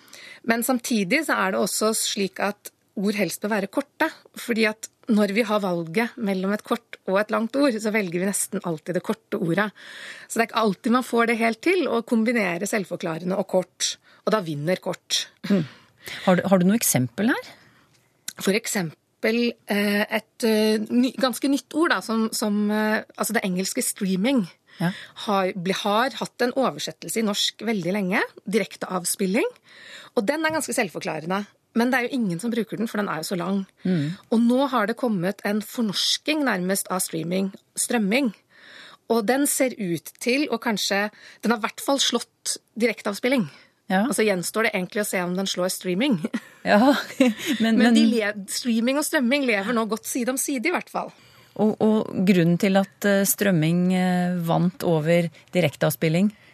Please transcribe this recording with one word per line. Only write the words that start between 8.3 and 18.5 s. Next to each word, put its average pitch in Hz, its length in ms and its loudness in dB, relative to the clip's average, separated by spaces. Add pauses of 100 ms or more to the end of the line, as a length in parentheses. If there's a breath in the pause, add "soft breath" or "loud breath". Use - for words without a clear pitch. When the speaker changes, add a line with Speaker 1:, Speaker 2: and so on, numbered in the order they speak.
Speaker 1:
alltid 170 320 -6
det 180 80 -4
korte - 340 -6
ordet. 196 340 0 (560 loud breath)
Så - 120 -4
det - 20 4
er 226 80 0
ikke 220 140 -2
alltid 220 280 0
man 254 120 2
får 233 240 0
det 233 100 2
helt 226 240 0
til 349 260 2
å 233 160 0
kombinere 214 640 0
selvforklarende 180 680 -4
og 196 100 -2
kort, - 500 -2 (280 soft breath)
og 208 60 0
da 220 100 4
vinner 160 360 -2
kort. - 500 -6 (220)
Speaker 2:
Mm. 180 160 4 (600 loud breath)
Har 185 100 6
du, 180 120 2
har 185 120 6
du 175 60 4
noe 202 140 4
eksempel 135 480 0
her? 427 240 -2 (880 loud breath)
Speaker 1:
For 190 140 0